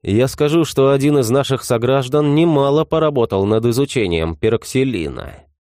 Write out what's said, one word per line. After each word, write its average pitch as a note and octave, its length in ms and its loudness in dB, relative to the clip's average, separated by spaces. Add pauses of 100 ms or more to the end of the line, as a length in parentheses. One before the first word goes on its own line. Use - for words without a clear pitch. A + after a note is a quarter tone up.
"я A#2 240 0
скажу, D3+ 380 0
что C3+ 240 2
один C#3+ 280 2
из A#2 120 0
наших C3 340 0
сограждан C3+ 720 0
немало D3+ 500 2
поработал B2+ 600 0
над A2 180 0
изучением G2 720 -2
пироксилина. A2 960 -4 (360)